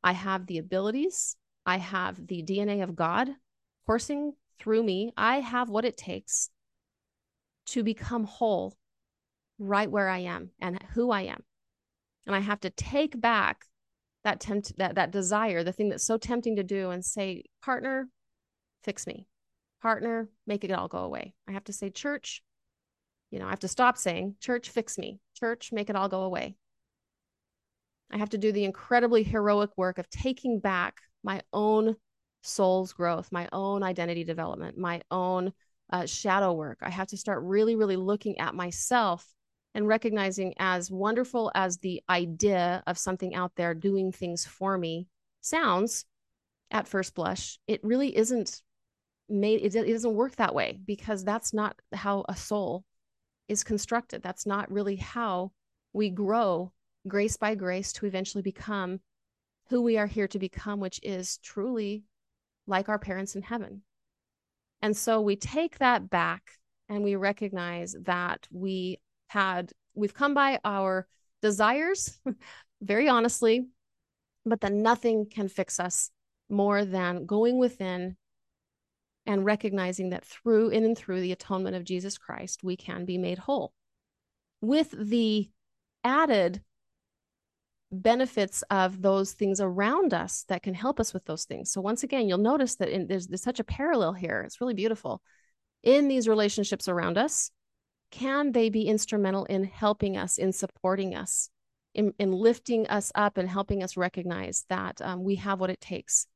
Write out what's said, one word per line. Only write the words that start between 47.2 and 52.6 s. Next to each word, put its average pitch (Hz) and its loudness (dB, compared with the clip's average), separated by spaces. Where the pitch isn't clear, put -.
it - -2
really 254 2
isn't 220 0
made, 208 2
it, 196 0
it 226 2
doesn't 226 0
work 247 0
that 208 0
way, 110 -2
because 202 -4
that's 208 -2
not 214 -2
how 202 -2
a 190 -6
soul 190 -4